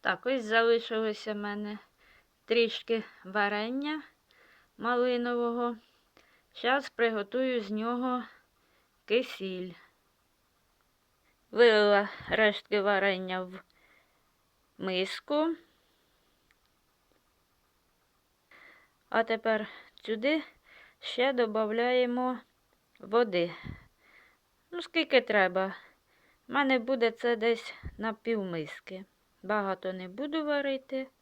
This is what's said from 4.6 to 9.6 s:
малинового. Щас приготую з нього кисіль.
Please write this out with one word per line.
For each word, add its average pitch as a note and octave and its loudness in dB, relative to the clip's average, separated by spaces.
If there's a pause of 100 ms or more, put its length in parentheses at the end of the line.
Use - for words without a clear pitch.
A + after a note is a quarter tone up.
малинового. A#3+ 0 (760)
Щас C4+ 0
приготую A#3 0
з G3+ -8
нього A#3+ -2 (840)
кисіль. F#3+ -2 (1800)